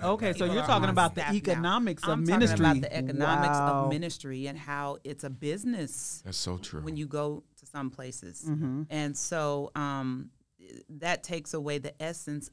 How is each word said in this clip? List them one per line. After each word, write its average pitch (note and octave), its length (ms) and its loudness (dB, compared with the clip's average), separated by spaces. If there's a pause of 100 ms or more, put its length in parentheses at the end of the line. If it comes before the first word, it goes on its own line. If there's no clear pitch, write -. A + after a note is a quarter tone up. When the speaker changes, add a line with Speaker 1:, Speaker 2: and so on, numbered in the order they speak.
Speaker 1:
right, - 80 2
Speaker 2:
Okay, G#3+ 160 2
Speaker 1:
right. F3+ 100 2
Speaker 2:
so G3 80 0
you're F3+ 120 2
Speaker 3:
People B3 80 2
are - 20 0
Speaker 2:
talking G#3 180 6
Speaker 3:
on F#3+ 60 4
Speaker 2:
about F3+ 240 6
the E3 80 -2
Speaker 3:
staff D3+ 100 0
now. G#3 60 4
Speaker 2:
economics F3+ 640 2
of - 80 -2
Speaker 3:
I'm D#3 160 2
talking F3 160 4
about G#3 160 6 (180)
Speaker 2:
ministry. C3 40 0
Speaker 3:
the C#3+ 160 -4
economics C#3+ 600 2
Speaker 2:
Wow. C#3+ 260 4
Speaker 3:
of C#3 60 2
ministry C#3+ 560 -4
and C#3+ 120 -8
how C#3+ 460 -4
it's C#3 200 -10
a C#3 60 -6
business E3 920 -4
Speaker 4:
That's F#2+ 120 -6
so F2+ 220 -2
true. - 240 -8
Speaker 3:
when D#3 160 -6
you D3+ 80 -4
go D3 380 -4 (160)
to C3+ 60 -20
some C3+ 240 -6
places. B2+ 560 -12
Speaker 2:
Mm-hmm. D3 440 0
Speaker 3:
And D3+ 260 -2
so, D3 580 -2
um, C#3 560 -4 (680)
that E3 260 0
takes E3+ 300 -6
away D3 240 -2
the D3 240 -10
essence D#3 500 -8